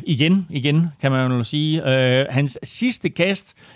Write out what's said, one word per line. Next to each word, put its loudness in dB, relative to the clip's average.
igen, 2
igen, 0
kan 0
man 0
jo 0
sige. -2
Øh, 4
hans -2
sidste -4
kast -2